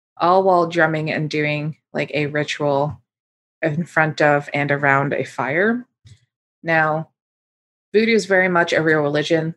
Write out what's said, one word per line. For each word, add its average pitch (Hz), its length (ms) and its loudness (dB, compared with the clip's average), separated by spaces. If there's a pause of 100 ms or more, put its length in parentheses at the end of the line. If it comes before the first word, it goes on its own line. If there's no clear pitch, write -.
(160)
all 185 260 4
while 180 260 2
drumming 160 420 0
and 151 200 -2
doing, 151 460 -4 (160)
like, 147 220 -4
a 147 120 0
ritual 147 760 -2 (600)
in 160 220 -2
front 156 380 -2
of 147 320 2
and 143 180 -2
around 139 400 0
a - 120 -4
fire. 185 600 -2 (800)
Now, 160 480 -2 (800)
voodoo 226 220 4
is 190 120 0
very 185 220 2
much 175 240 2
a 156 100 0
real 156 180 2
religion 151 560 -2